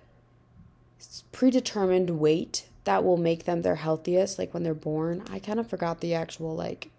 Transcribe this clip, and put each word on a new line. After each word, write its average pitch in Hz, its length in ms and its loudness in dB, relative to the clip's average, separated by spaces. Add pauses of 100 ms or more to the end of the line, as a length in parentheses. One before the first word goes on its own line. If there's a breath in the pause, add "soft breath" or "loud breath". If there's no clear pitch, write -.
(1000 soft breath)
s-, - 320 -18
predetermined 196 800 2 (100)
weight - 480 2 (160)
that 190 180 2
will 180 140 4
make 165 280 0
them 175 180 0
their 175 140 2
healthiest, 160 640 0
like, 180 140 -4
when 170 100 -4
they're 160 120 0
born. 160 560 -4
I 190 80 -10
kind 208 200 -4
of 226 100 -4
forgot 170 320 -4
the 170 140 -2
actual, 165 400 -4
like, - 440 -8